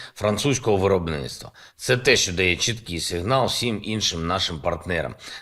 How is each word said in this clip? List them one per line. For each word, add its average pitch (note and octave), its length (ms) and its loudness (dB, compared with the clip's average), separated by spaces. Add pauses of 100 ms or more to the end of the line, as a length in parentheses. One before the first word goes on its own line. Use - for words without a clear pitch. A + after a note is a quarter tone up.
(140)
французького G#2+ 640 2
виробництва. E2 720 0 (240)
Це B2+ 220 0
те, B2+ 180 6
що G2 180 2
дає F2+ 220 4
чіткий F2+ 440 -4
сигнал G#2 460 0
всім G#2+ 380 -2
іншим F#2 440 -2
нашим F2 320 -2
партнерам. E2 560 -4 (260)